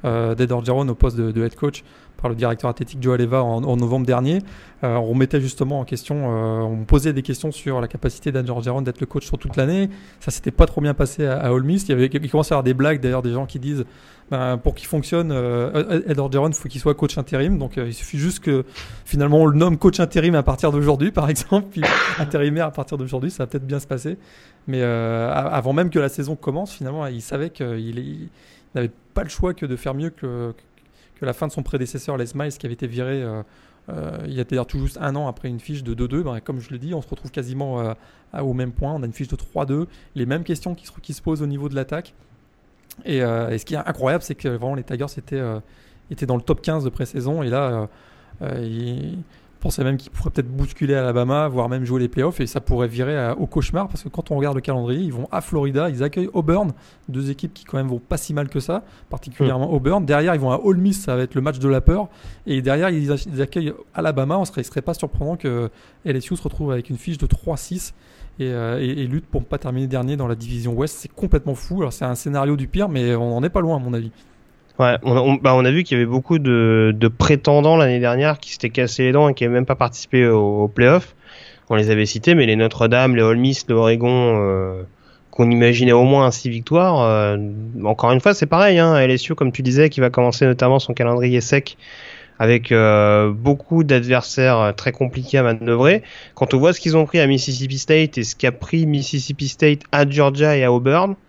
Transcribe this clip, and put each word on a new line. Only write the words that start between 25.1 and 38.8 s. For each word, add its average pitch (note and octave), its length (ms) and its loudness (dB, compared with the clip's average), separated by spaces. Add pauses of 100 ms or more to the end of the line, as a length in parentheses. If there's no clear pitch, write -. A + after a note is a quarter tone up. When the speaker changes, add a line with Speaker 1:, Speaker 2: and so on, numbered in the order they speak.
Speaker 1:
a-, D3 240 -2
avant C3+ 200 -2
même F3 160 0
que E3 80 0
la C#3 100 0
saison D3 260 -8
commence, D3+ 380 -8
finalement, C#3+ 340 -10
il A#2+ 140 -10
savait D3 300 -8
qu'il A#2 480 -8
est, B2+ 40 -10
il D#3 260 -14 (460)
n'avait A#2+ 160 -4 (220)
pas B2+ 100 -2
le D3+ 60 -8
choix F3+ 240 -2
que E3 140 -8
de B2 100 -6
faire C3+ 180 -8
mieux D#3 160 -6
que, A#2+ 420 -8 (680)
que C#3+ 60 -8
la B2+ 80 -4
fin D#3 140 -6
de C#3+ 60 -10
son D3 100 -8
prédécesseur, C3 560 -6
Les A#2+ 160 -4
Miles, C#3+ 180 -6
qui - 140 -14
avait A#2+ 80 -8
été B2+ 120 -10
viré, B2+ 360 -6
euh, A2 200 -8 (460)
euh, D#3 380 -12
il C#3 80 -10
y B2+ 60 -6
a A#2+ 40 -4
d'ailleurs B2 220 -6
tout C#3 140 -8
juste - 200 -6
un C#3 160 -4
an C#3+ 120 -6
après B2 200 -12
une A#2 120 -8
fiche C#3+ 240 -12
de A#2 100 -6
deux A#2+ 140 -4
deux. D3 160 -4
Ben, A#2+ 160 -8
comme C3 200 -10
je A2+ 100 -20
l'ai B2+ 80 -12
dit, D3 140 -10
on D#3+ 80 -6
se - 80 -16
retrouve C#3+ 220 -14
quasiment, C3 500 -8
euh, A2+ 140 -4 (380)
à, C#3 120 -8
au C3 80 -4
même B2+ 200 -6
point. C#3+ 200 -6